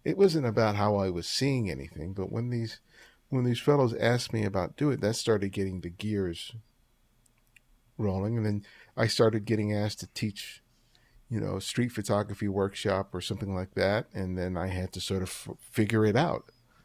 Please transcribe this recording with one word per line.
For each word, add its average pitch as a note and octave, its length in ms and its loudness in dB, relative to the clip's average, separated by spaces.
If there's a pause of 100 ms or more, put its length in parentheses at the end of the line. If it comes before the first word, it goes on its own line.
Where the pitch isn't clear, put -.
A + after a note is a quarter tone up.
It D#3 140 -2
wasn't D#3+ 300 4
about A2 280 4
how G#2 220 2
I F#2+ 140 2
was E2+ 160 -4
seeing C3 420 0
anything, D2+ 440 -8
but F#2+ 180 -6
when A#2 180 -4
these, A#2 300 -4 (500)
when B2+ 160 2
these A#2+ 140 2
fellows C#3 340 4
asked A#2+ 400 0
me A2 100 0
about G2 320 -2
do D3 160 0
it, A#2+ 100 -2
that G#2+ 140 2
started G2+ 380 2
getting F#2+ 280 -4
the F2 80 -8
gears F#2+ 640 -4 (1400)
rolling. G2+ 400 0
And A2 80 0
then G#2 200 -2 (320)
I A2+ 100 4
started A2 380 4
getting G#2+ 280 0
asked G#2 280 -2
to - 60 -10
teach, - 540 -6 (680)
you A2+ 100 -2
know, G2 200 -2
street B2 300 -2
photography G#2 580 -2
workshop G2 680 0
or F2+ 80 -6
something G2 340 -4
like F#2 200 -6
that. G2 380 2
And F#2 240 -4
then F2+ 200 -2
I F2 100 -2
had F#2 260 -4
to F#2 80 -8
sort F#2+ 220 -2
of F#2 60 -6
f-, - 300 -12
figure A2 460 2
it G#2+ 100 6
out. D#3 300 2 (400)